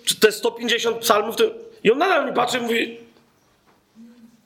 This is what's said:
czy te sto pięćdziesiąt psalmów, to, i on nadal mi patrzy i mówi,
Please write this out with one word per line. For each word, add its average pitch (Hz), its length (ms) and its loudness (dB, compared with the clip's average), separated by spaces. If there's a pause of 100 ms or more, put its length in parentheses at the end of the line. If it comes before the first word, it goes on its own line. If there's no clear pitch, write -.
czy - 140 -4
te 214 120 6
sto 226 200 -2
pięćdziesiąt 226 460 -2
psalmów, 220 380 2
to, 226 80 2 (400)
i 202 80 4
on 254 60 4
nadal 320 280 2
mi 247 80 -6
patrzy 247 240 0
i 240 40 -4
mówi, 233 420 -4 (1400)